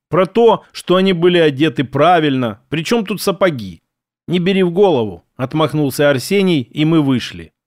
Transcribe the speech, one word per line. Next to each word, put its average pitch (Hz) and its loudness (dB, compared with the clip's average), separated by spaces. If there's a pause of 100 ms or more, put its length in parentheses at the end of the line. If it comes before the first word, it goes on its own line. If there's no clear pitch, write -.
(100)
Про 180 0
то, 226 2
что - -2
они 190 2
были 175 2
одеты 151 0
правильно. 139 0
Причём 185 -4
тут 190 -8
сапоги?" 143 -4 (460)
"Не 170 -2
бери 185 0
в 175 0
голову", 147 0 (120)
отмахнулся 147 0
Арсений, 175 0
и 147 -4
мы 160 2
вышли. 113 -4 (140)